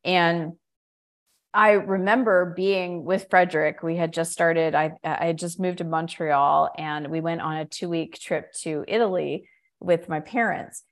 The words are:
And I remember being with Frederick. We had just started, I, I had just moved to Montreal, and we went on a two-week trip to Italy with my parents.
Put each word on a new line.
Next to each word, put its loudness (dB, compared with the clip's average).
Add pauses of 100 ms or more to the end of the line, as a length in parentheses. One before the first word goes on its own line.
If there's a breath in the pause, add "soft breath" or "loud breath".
And 2 (1000)
I 6
remember 2
being -2
with -2
Frederick. 2
We -2
had 0
just -2
started, 2
I, 2 (100)
I -2
had -2
just -8
moved -4
to -6
Montreal, 2
and -6
we -4
went -4
on -4
a -4
two-week -6
trip -6
to -6
Italy -2 (320 soft breath)
with 0
my -4
parents. -4